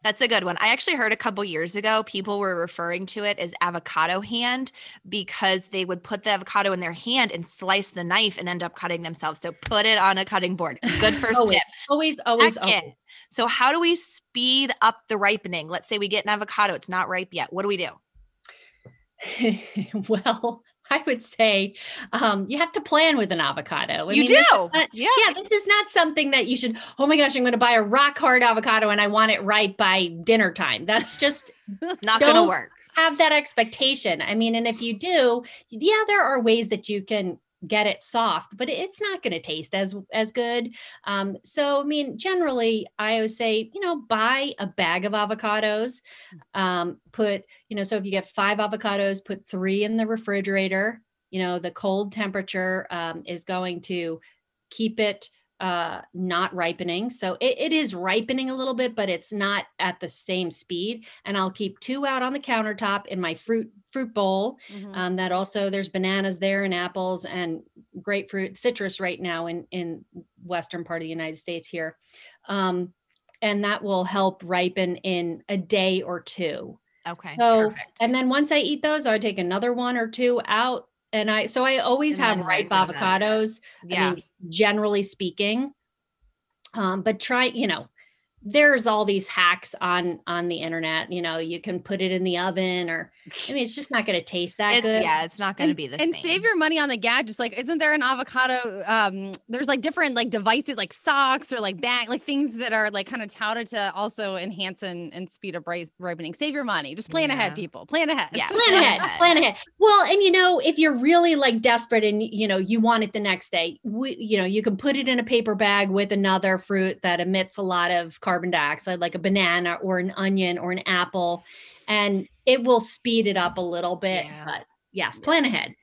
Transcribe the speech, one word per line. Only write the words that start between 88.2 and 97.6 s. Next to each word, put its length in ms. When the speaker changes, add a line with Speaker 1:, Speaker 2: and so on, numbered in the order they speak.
Speaker 2:
there's 460
all 180
these 220
hacks 540
on, 480
on 180
the 120
internet, 540
you 80
know, 180
you 220
can 200
put 200
it 120
in 100
the 160
oven 500
or, 220
I 40
mean, 120
it's 100
just 160
not 160
gonna 160
taste 360
that 160
Speaker 1:
It's, 80
Speaker 2:
good. 200
Speaker 1:
yeah, 220
it's 160
not 160
gonna 140
Speaker 3:
And, 60
Speaker 1:
be 120
the 120
Speaker 3:
and 140
Speaker 1:
same. 80
Speaker 3:
save 220
your 120
money 220
on 100
the 80
gadgets. 440
Like, 180
isn't 200